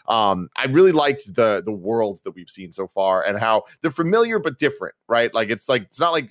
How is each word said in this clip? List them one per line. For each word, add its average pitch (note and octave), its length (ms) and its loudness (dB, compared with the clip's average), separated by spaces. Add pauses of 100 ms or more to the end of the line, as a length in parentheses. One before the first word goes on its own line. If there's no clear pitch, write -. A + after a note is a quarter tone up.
um, G2 480 0
I C3 100 -2
really E3+ 260 6
liked D3+ 440 0
the, G#2+ 300 2
the A2 80 -4
worlds G#2 480 -4
that F#2 100 -10
we've F2 180 -20
seen F#2 220 -16
so F#2+ 160 -8
far F#2+ 360 0
and G2+ 140 -2
how A2 260 0 (180)
they're D#3 100 -2
familiar G#3+ 460 0
but D3+ 220 -4
different, - 340 -2 (160)
right? A#2 240 2
Like, A2 160 0
it's G#2+ 180 -4
like, B2+ 140 2
it's - 180 -16
not E3 120 2
like D3+ 200 -2